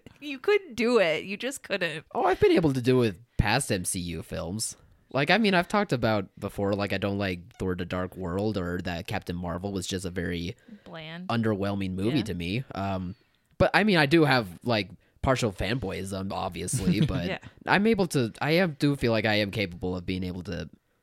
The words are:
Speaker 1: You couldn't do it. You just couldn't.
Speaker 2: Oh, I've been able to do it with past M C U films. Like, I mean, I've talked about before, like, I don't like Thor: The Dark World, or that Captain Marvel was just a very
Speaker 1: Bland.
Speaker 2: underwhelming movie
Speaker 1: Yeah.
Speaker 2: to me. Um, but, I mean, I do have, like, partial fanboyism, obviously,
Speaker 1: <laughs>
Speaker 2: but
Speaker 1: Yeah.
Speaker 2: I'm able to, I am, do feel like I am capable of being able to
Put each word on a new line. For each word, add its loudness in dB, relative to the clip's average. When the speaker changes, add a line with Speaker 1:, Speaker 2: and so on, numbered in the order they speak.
Speaker 1:
You -10
couldn't 0
do 4
it. 2
You -8
just -8
couldn't. -4
Speaker 2:
Oh, 0
I've 2
been 6
able 4
to 0
do 6
it 6
with -2
past 2
M 0
C -4
U -6
films. -6
Like, 2
I 4
mean, 4
I've 2
talked 0
about 2
before, -2
like, 0
I 0
don't -2
like -4
Thor: -4
The -6
Dark -6
World, -2
or -2
that -6
Captain -6
Marvel -6
was -6
just -4
a -6
very -6
Speaker 1:
Bland. -14
Speaker 2:
underwhelming -2
movie 0
Speaker 1:
Yeah. 2
Speaker 2:
to -6
me. -4
Um, -4
but, 4
I 6
mean, 6
I 6
do 6
have, 4
like, 2
partial 2
fanboyism, -4
obviously, 0
Speaker 1:
<laughs> 4
Speaker 2:
but -2
Speaker 1:
Yeah. -4
Speaker 2:
I'm 4
able 4
to, 0
I 0
am, 2
do 2
feel 2
like 2
I 2
am 2
capable -4
of -8
being -4
able -6
to -8